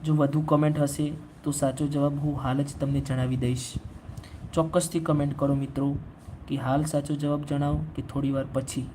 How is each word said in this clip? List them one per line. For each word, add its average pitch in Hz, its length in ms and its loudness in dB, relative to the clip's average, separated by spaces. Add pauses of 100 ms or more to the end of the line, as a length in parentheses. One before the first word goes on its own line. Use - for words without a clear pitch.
જો 156 100 4
વધુ 151 280 4
કોમેન્ટ 151 380 4
હશે 147 320 0 (320)
તો 147 80 0
સાચો 143 360 0
જવાબ 143 320 2
હું 147 160 0
હાલ 135 280 0
જ 143 160 -6
તમને 139 220 2
જણાવી 127 360 0
દઈશ. 127 360 -2 (800)
ચોક્કસથી 165 460 2
કોમેન્ટ 147 380 2
કરો 139 180 2
મિત્રો 139 420 0 (500)
કે 139 80 -2
હાલ 135 280 2
સાચો 147 320 0
જવાબ 143 300 -2
જણાવો 143 340 0 (160)
કે 127 60 -6
થોડી 139 300 -2
વાર 135 220 0
પછી. 131 420 -4